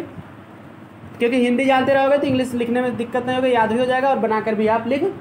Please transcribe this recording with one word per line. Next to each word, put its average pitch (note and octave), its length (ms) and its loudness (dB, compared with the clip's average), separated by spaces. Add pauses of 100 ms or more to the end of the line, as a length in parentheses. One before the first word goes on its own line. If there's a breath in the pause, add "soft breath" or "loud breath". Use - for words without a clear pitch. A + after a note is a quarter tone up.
(1200)
क्योंकि A#3+ 260 2
हिंदी B3 200 2
जानते C4 300 4
रहोगे C#4 240 4
तो C#4+ 80 0
English B3+ 280 0
लिखने A#3 260 0
में B3 160 -2
दिक्कत A#3+ 300 -4
नहीं B3+ 100 -2
होगी, B3+ 160 2
याद A3 200 2
भी A#3 60 0
हो B3+ 60 2
जाएगा B3+ 240 0
और B3+ 100 2
बनाकर G#3+ 360 0
भी G#3+ 120 0
आप A3 200 0
लिख C#4+ 340 -2